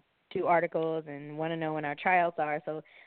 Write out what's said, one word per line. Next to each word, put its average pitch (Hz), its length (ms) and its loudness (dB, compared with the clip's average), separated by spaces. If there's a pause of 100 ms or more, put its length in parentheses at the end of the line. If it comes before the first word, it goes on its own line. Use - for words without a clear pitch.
(300)
do 180 160 -2
articles 160 640 2
and 147 300 -10
wanna 160 200 -2
know 160 160 -2
when 156 100 -2
our 147 120 -4
tryouts 175 440 2
are. 151 260 -2
So 156 160 -6 (260)